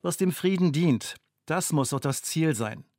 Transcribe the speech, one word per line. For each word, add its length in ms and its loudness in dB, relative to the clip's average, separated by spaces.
Was 160 -2
dem 160 0
Frieden 400 2
dient, 440 0
das 260 -2
muss 200 0
auch 80 -2
das 220 -4
Ziel 320 0
sein. 300 -6